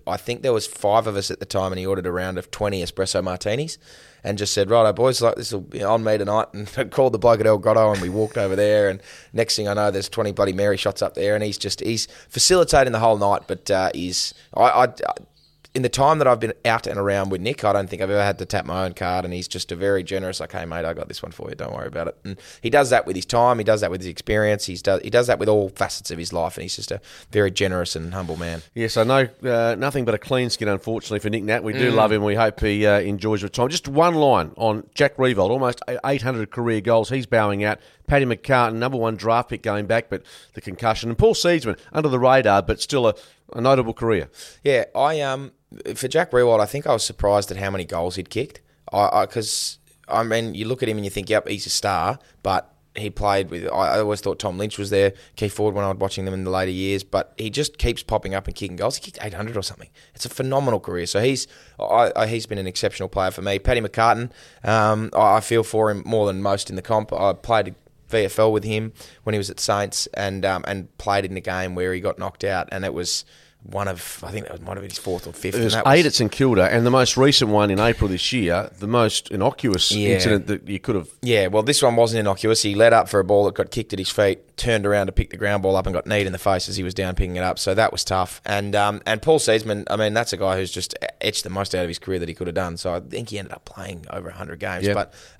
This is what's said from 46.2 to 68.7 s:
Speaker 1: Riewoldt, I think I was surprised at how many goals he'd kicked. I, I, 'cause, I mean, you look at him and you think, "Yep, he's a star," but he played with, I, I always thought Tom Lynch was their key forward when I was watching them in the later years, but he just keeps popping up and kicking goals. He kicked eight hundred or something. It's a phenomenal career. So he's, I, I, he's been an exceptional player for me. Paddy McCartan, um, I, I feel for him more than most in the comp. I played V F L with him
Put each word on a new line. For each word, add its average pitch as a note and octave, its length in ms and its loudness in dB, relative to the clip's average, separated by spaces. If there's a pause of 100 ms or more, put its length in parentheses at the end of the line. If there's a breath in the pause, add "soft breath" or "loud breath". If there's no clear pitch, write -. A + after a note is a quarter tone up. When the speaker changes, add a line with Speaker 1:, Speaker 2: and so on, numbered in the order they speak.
Speaker 1:
Riewoldt, A#2+ 300 6
I G#2 40 4
think C#3 220 -6
I C#3 60 4
was A2 100 0
surprised G2+ 480 2
at F#2 60 -8
how G2 120 -2
many F#2+ 140 -4
goals F2 320 -4
he'd F#2 140 -8
kicked. - 320 -6 (320)
I, G2+ 160 4 (140)
I, - 20 -2
'cause, - 540 -6 (280)
I A2+ 160 0
mean, A2+ 320 -2
you G#2 140 -6
look B2 120 -4
at B2 60 0
him A2 100 -2
and G#2 80 -4
you G2 40 -4
think, F#2+ 200 -6
"Yep, G#2+ 200 2
he's G2+ 160 -6
a F#2+ 40 -10
star," G2 480 -2 (260 soft breath)
but F#2+ 300 -2 (220)
he G#2+ 140 -8
played G2 400 0
with, F2 160 -8
I, - 100 -4 (200)
I G#2+ 40 2
always G#2 220 -2
thought F#2 180 -4
Tom F#2 180 -6
Lynch G#2 200 -6
was G2+ 120 -6
their G2 220 4 (240 loud breath)
key G#2 140 -2
forward G#2 260 -2
when G2+ 80 -2
I G2 60 0
was F#2+ 80 -4
watching F#2+ 260 -4
them F#2+ 100 -4
in F#2+ 120 -6
the F#2 40 -4
later F#2 220 -2
years, F#2+ 320 -2
but - 340 -4
he A2 120 -6
just C#3+ 280 -4
keeps - 260 -2
popping G2+ 300 -4
up G2 140 -6
and F2+ 80 -8
kicking F#2 220 -8
goals. A2 180 -2
He - 60 -10
kicked - 200 -18
eight G#2+ 120 -10
hundred G#2+ 240 -8
or G2 40 -4
something. - 280 -12 (260 soft breath)
It's - 100 -10
a B2 40 -8
phenomenal C3 500 0
career. F2 260 -6
So G2 140 0
he's, B2+ 260 0 (320 soft breath)
I, A2 380 4
I, A2 120 2
he's A2 180 -4
been G#2 140 -6
an F#2+ 80 -4
exceptional F#2+ 420 -4
player F#2 220 0
for F#2 100 -10
me. G2 180 -2
Paddy B2 220 2
McCartan, A2+ 500 2 (320 loud breath)
um, G#2+ 500 2
I, G#2 220 6
I A2 60 6
feel A2+ 220 2
for A2 280 0
him G2+ 140 -6
more A2 220 2
than F#2+ 140 -2
most G2+ 280 -2
in F#2+ 80 -8
the F#2 40 -8
comp. A2 300 -2
I G2 220 0
played G#2 420 -2 (340)
V A2+ 140 0
F G2 160 -4
L A2 140 4
with G#2 100 0
him A2 300 -4 (300 loud breath)